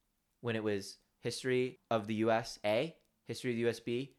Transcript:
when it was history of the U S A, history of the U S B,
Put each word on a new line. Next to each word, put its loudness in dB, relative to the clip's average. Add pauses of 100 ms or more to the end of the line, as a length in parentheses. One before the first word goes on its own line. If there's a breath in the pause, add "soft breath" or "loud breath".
(420)
when -2
it -2
was -2 (220)
history -2 (100)
of 2
the -2
U 4
S 0
A, 2 (300)
history -6
of -2
the -2
U 2
S 0
B, -4